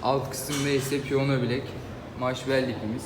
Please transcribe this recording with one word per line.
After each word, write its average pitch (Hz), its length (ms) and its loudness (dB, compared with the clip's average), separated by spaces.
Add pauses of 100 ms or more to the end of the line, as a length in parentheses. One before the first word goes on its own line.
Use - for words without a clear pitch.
Alt 131 280 2
kısımda 143 380 -2
ise 139 320 2
piyano 135 400 2
bilek, 120 220 0 (560)
maşbel 127 500 2
lipimiz. 110 360 -4